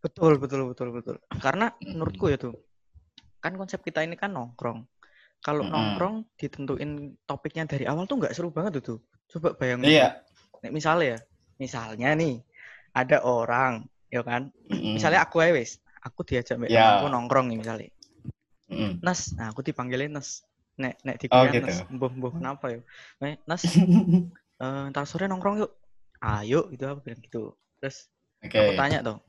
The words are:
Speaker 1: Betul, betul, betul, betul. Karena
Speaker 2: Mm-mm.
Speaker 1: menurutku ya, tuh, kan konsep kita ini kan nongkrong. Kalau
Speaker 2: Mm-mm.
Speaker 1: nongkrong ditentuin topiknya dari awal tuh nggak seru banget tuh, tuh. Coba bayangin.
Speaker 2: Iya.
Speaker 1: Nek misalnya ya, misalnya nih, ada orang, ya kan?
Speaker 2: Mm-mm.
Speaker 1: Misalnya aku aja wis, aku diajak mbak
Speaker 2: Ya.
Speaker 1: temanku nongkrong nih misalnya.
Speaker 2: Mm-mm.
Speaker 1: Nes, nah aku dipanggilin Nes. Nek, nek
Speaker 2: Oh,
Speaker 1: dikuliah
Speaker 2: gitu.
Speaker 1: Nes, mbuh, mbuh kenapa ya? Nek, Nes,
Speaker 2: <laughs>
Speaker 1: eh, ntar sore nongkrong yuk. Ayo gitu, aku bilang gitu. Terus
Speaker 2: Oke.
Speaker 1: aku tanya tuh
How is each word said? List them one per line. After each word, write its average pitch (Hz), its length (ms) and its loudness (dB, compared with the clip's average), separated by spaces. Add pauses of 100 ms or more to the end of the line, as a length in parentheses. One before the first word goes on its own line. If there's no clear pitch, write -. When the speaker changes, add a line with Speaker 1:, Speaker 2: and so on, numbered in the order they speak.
Speaker 1:
Betul, 165 400 2
betul, 135 240 -4
betul, 123 240 -8
betul. 120 280 -10 (200)
Karena 190 320 0
Speaker 2:
Mm-mm. 190 240 -12
Speaker 1:
menurutku 175 400 -2
ya, 131 80 -2
tuh, 120 160 -10 (800)
kan 170 160 -8
konsep 185 320 -10
kita 160 160 -4
ini 165 160 -4
kan 202 160 -6
nongkrong. 123 480 -8 (640)
Kalau 147 160 -2
Speaker 2:
Mm-mm. 147 160 -4 (160)
Speaker 1:
nongkrong 202 320 -2 (160)
ditentuin 143 880 -8
topiknya 156 400 -6
dari 139 160 -4
awal 165 240 -2
tuh 285 80 -2
nggak 180 160 0
seru 175 160 -6
banget 160 320 -4
tuh, 113 160 -8
tuh. - 20 -14 (300)
Coba 160 240 -2
bayangin. 127 400 2
Speaker 2:
Iya. - 320 6 (400)
Speaker 1:
Nek 120 80 -10
misalnya 156 340 2
ya, 117 140 -2 (380)
misalnya 120 560 -2
nih, 156 240 0 (560)
ada 131 260 4
orang, 120 640 0 (260)
ya 120 140 -4
kan? 120 320 -4 (160)
Speaker 2:
Mm-mm. 165 240 -4
Speaker 1:
Misalnya 160 320 4
aku 165 160 2
aja 175 100 6
wis, 127 300 -2 (160)
aku - 240 -14
diajak 123 320 -2
mbak 120 160 -4
Speaker 2:
Ya. 113 80 6 (180)
Speaker 1:
temanku 98 140 2
nongkrong 127 400 2
nih 113 80 -4
misalnya. 110 320 -8 (800)
Speaker 2:
Mm-mm. 107 320 -4
Speaker 1:
Nes, 180 320 -2
nah 110 160 -8
aku 110 100 -12
dipanggilin 135 540 -6
Nes. - 320 -12 (320)
Nek, 127 240 -8
nek 131 160 -8
Speaker 2:
Oh, 127 260 6
Speaker 1:
dikuliah 139 80 2
Speaker 2:
gitu. 131 140 0
Speaker 1:
Nes, - 120 -4 (120)
mbuh, 131 240 -4
mbuh 127 180 -6
kenapa 143 380 -8
ya? 117 100 -10 (380)
Nek, 143 240 -8
Nes, 170 200 -6
Speaker 2:
<laughs> 175 1000 4
Speaker 1:
eh, 135 260 -6
ntar 143 160 -4
sore 175 220 -6
nongkrong 196 320 -2
yuk. 214 140 -4 (500)
Ayo 113 480 0
gitu, 131 160 -10
aku 143 160 -10
bilang 113 180 -14
gitu. - 380 -10 (180)
Terus - 300 -12 (320)
Speaker 2:
Oke. - 160 -16
Speaker 1:
aku 107 200 6
tanya 139 280 2
tuh 110 160 -6 (100)